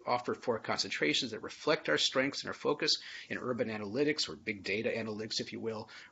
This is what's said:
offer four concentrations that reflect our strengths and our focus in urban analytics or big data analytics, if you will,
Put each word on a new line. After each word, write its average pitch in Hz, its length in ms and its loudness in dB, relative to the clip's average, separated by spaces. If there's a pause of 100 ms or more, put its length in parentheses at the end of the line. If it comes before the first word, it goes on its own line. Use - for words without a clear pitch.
offer 120 280 2
four 113 240 0
concentrations 117 760 0
that - 100 -8
reflect - 460 0
our 147 100 4
strengths 135 440 2
and 101 60 -4
our 95 60 -4
focus - 440 2 (300)
in 110 100 -4
urban 120 320 0
analytics 110 580 0
or 80 80 -8
big 101 260 -4
data 104 320 0
analytics, 110 460 -2
if 120 120 -6
you 107 60 -8
will, 110 300 -4 (240)